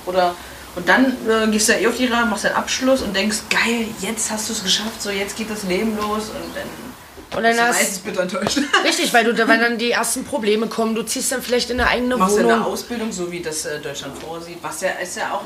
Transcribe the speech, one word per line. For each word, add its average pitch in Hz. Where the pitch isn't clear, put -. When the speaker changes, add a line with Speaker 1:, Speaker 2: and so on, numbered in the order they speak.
Speaker 1:
oder, 180
und 175
dann, 247
äh, 220
gehst 214
du 226
ja -
eh 196
auf 233
die 254
Reihe, 233
machst 214
deinen 165
Abschluss 262
und 202
denkst, 208
geil, 226
jetzt 214
hast 214
du's 214
geschafft, 214
so 208
jetzt 196
geht 220
das 208
Leben 202
los 208
und 170
dann -
Speaker 2:
Und -
dann 226
Speaker 1:
bist 233
du 233
Speaker 2:
hast 240
Speaker 1:
meistens 196
bitter 190
enttäuscht. 190
<laughs> 370
Speaker 2:
Richtig, 330
weil 233
du 233
da, 226
weil -
dann 233
die 233
ersten 233
Probleme 214
kommen, 226
du 226
ziehst -
dann 247
vielleicht 240
in 247
eine 233
eigene 247
Speaker 1:
Machst 208
Speaker 2:
Wohnung. 233
Speaker 1:
ja 226
eine 208
Ausbildung, 220
so 175
wie 170
das, 156
äh, 151
Deutschland 143
vorsieht, 165
was 151
ja, 185
ist 185
ja -
auch 233